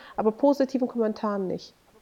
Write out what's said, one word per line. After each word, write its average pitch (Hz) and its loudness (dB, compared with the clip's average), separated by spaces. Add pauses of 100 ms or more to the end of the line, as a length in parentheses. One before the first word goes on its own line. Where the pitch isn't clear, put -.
(180)
aber 214 2
positiven 262 2
Kommentaren 214 -2
nicht. - -8 (280)